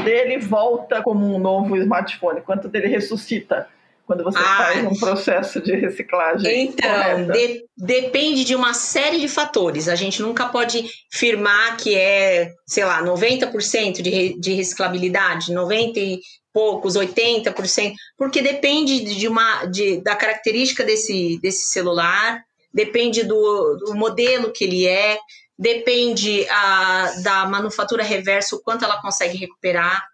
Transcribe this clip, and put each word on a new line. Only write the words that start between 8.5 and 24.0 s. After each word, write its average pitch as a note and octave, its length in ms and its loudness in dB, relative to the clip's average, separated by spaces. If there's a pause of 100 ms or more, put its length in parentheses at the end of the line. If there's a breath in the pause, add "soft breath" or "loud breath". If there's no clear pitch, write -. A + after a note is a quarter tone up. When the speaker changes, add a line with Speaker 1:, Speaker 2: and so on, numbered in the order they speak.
Speaker 2:
uma B3 180 2
série D4+ 460 0
de D4 80 0
fatores. F#3+ 640 0
A F3 80 2
gente G3 260 -4
nunca A#3 240 -2
pode A#3 420 -2 (240 loud breath)
afirmar G#3+ 640 2
que G#3+ 200 -2
é, F#3+ 560 2 (120)
sei G3+ 200 0
lá, E3+ 180 0
noventa A3+ 460 2
por A3 120 -4
cento G3+ 400 -2
de F3+ 80 -2
re-, F#3 300 0
de F3+ 140 -2
reciclabilidade, F3+ 1000 -2
noventa A3 460 -2
e F#3+ 220 -4 (320 loud breath)
poucos, G3+ 420 0
oitenta A3 560 0
por F#3+ 160 -6
cento, G3+ 300 -2 (200 loud breath)
porque C4+ 240 0
depende C#4 600 2
de G#3 260 -4
uma, A3+ 380 2
de, F#3+ 360 -2
da G3+ 140 0
característica A3 720 0
desse, F#3+ 580 0
desse F#3+ 240 -2
celular, F3+ 760 0 (280)
depende A3+ 520 0
do, G3+ 500 2
do G3+ 220 -6
modelo A#3 560 0